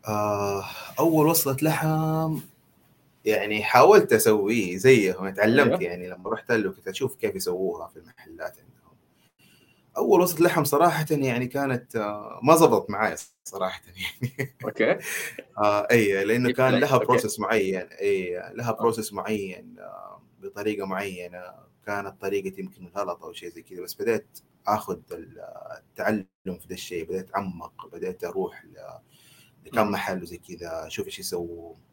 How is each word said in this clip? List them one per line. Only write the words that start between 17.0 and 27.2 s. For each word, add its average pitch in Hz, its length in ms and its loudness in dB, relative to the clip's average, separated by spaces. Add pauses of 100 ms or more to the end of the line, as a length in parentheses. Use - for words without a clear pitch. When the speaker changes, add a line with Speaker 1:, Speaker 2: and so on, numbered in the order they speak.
Speaker 1:
بروسيس 110 340 2
معين، 95 480 0 (140)
أي، 95 320 0 (200)
لها 120 160 -6
Speaker 2:
آه. 113 80 -4
Speaker 1:
بروسيس 110 360 -2
معين، 98 680 -8
آه، - 420 -18 (200)
بطريقة 101 440 -6
معينة، 90 560 -8 (440)
كانت 101 360 -8
طريقتي 95 400 -4
يمكن 92 260 -14 (100)
غلط 92 260 -6
أو 82 100 -16
شيء 87 160 -14
زي 85 120 -20
كذا، 90 200 -16
بس - 120 -12
بديت 110 460 -4 (280)
آخذ 101 320 -2 (120)
ال-، - 300 -14 (360)
التعلم 107 480 -4 (200)
في 90 220 -10
ذا 92 60 -10
الشيء، 87 320 -8
بديت 92 240 -8